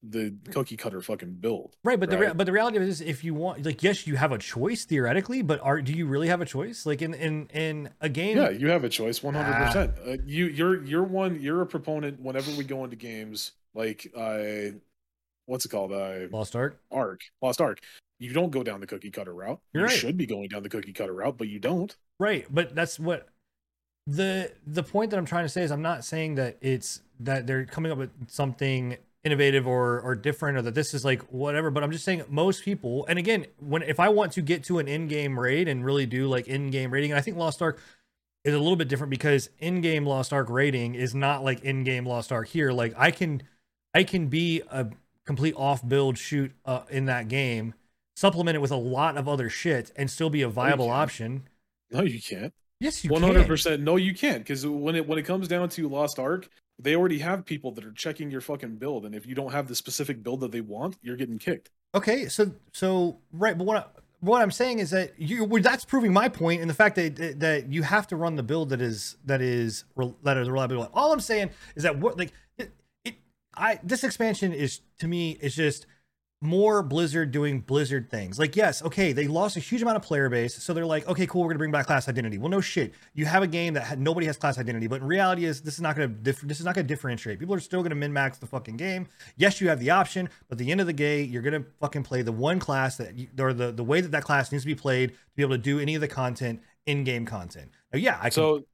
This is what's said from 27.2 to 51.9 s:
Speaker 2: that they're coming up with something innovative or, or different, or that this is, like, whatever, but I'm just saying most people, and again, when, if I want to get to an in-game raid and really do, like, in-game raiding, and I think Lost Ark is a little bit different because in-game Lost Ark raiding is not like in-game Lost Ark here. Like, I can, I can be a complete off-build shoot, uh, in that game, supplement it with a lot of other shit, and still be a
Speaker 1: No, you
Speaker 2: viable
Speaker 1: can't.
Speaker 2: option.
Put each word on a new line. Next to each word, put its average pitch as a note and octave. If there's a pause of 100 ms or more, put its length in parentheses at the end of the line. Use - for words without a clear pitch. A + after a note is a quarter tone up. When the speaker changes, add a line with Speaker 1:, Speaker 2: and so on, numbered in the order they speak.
Speaker 2:
that B2+
they're C3
coming D#3+
up C#3+
with C3 (200)
something C3 (260)
innovative C#3
or, B2
or B2+
different, C#3
or B2
that A2+
this C#3+
is, C3+
like, B2+ (100)
whatever, D3
but D3
I'm D3
just D#3+
saying F3
most E3
people, C#3+
and F3
again, F#3 (140)
when, D3
if D3
I F3+
want G3+
to F#3
get D#3
to F3
an C#3+
in-game D3
raid C3+
and B2+
really C#3
do, B2+
like, B2+
in-game C3+
raiding, C#3+
and D3
I -
think E3
Lost E3
Ark D#3+ (640)
is D3
a D3
little E3
bit D#3+
different C#3
because C#3 (100)
in-game E3
Lost C3+
Ark C3+
raiding B2
is B2
not C#3
like C3
in-game C3
Lost A#2+
Ark A2+
here. D3+
Like, A#2
I C#3+
can, D#3 (500)
I F#3
can F#3
be E3
a D#3+ (360)
complete D3
off-build C3+
shoot, C#3 (140)
uh, B2+
in C3+
that B2
game, A#2 (400)
supplement E3+
it D3+
with C#3
a C#3+
lot C3
of C#3
other C3+
shit, C3
and C#3
still D#3+
be D3+
a C3
Speaker 1:
No, A#2+
you G#2+
Speaker 2:
viable B2+
Speaker 1:
can't. A#2+
Speaker 2:
option. C3+ (480)